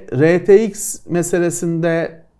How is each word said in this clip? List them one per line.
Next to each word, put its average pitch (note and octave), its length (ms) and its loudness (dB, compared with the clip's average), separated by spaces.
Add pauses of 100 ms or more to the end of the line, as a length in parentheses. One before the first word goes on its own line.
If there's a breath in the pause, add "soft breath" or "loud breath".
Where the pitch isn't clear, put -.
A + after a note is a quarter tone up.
(120)
R E3 340 2
T G#3 200 6
X - 420 -8
meselesinde E3+ 1120 -2 (180)